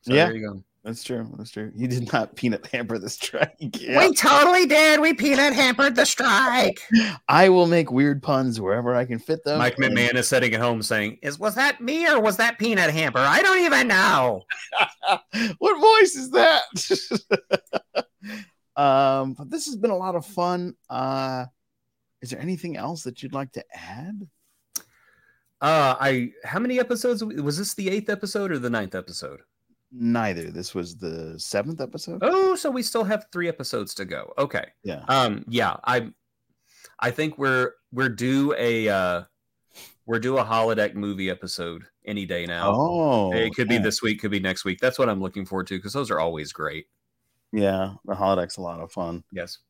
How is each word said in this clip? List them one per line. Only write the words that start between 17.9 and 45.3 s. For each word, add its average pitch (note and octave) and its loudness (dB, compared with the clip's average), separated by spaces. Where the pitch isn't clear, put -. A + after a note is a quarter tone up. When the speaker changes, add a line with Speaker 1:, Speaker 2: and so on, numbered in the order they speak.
Speaker 2:
<laughs> - -10
Um, C3+ 2
but C#3 -14
this D4+ -6
has C4+ -8
been G#3+ 0
a F#3+ -2
lot F#3 -4
of D#3+ -4
fun. F3+ -4
Uh, C3 -4
is B2 -14
there - -12
anything E3+ -8
else D#3 -8
that B2 -14
you'd C3 -12
like C3+ -8
to - -14
add? E3 -14
Speaker 1:
Uh, C#3+ 4
I, C3 0
how E3+ -6
many B3 0
episodes A#3+ -2
w-, G#3+ -8
was D3 -2
this? G3+ -6
The F#3+ -4
eighth G#3 -4
episode G3+ -4
or C#3+ -4
the B2 -4
ninth A2 -4
episode? E2+ -10
Speaker 2:
Neither. A2 -2
This E2+ -12
was F2 -8
the E2 -10
seventh C3 -6
episode. E3+ -10
Speaker 1:
Oh, F#4 2
so D#4+ -4
we B3+ -4
still A3+ -2
have G#3 -4
three F3 -4
episodes B2+ -6
to G2 -10
go. D2 -10
Okay. - -2
Speaker 2:
Yeah. D#2 -10
Speaker 1:
Um, B2 0
yeah, A2+ -2
I, A#2+ -2
I B2 -2
think D3+ -4
we're, C3 0
we're B2+ 0
due C3 0
a, A2+ 0
uh, F2+ 0
we're A2+ -2
due B2+ 0
a B2 2
holodeck A2+ 0
movie G2 -4
episode F2+ -10
any G2+ -8
day F2 -6
now. E2+ -2
Speaker 2:
Oh, C#3+ 0
Speaker 1:
It A2 -2
could A#2 -2
be A#2 2
Speaker 2:
yeah. G#2+ 2
Speaker 1:
this G#2 -2
week, G#2+ -2
could G#2 -6
be G2+ -2
next F#2+ -4
week. F#2 -4
That's B2+ 0
what B2+ 2
I'm G2 -2
looking F#2+ -8